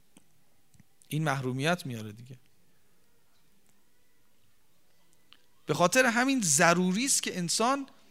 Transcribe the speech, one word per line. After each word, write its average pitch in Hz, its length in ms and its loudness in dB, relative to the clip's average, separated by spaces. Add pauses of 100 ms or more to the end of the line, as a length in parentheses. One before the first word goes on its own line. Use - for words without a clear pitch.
(1080)
این 151 160 -4
محرومیت 135 600 -2
میاره 110 260 -10
دیگه. 120 260 -20 (3250)
به 151 80 -2
خاطر 180 320 4
همین 247 360 0
ضروری 180 640 2
است - 180 0
که 196 140 -6
انسان 247 500 -2 (240)